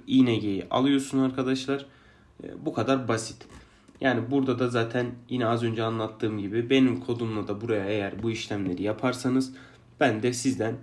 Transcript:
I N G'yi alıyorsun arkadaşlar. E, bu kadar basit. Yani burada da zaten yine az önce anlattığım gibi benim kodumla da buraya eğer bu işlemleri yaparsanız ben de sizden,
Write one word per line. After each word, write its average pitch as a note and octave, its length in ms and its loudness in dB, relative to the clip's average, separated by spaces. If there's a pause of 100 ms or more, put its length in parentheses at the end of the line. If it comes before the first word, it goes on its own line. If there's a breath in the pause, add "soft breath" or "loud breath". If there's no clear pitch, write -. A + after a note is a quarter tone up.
I C3 180 8
N A#2 100 4
G'yi G#2 340 -2
alıyorsun C3+ 500 2
arkadaşlar. C3 680 0 (580 soft breath)
E, - 220 -12
bu - 80 -4
kadar B2+ 340 0
basit. A2+ 300 -2 (640 loud breath)
Yani B2 300 0
burada C3 280 2
da B2+ 80 2
zaten A#2+ 380 0 (240)
yine B2 160 0
az A#2 180 2
önce A2+ 200 0
anlattığım A2 560 -2
gibi A2 300 -2
benim C3 300 4
kodumla A2+ 480 -4
da G2+ 140 -6
buraya A2 240 -2
eğer G2+ 380 -4
bu A2+ 80 0
işlemleri G2 520 -4
yaparsanız B2+ 680 0 (460 loud breath)
ben A2 240 2
de B2 100 2
sizden, A2+ 500 -2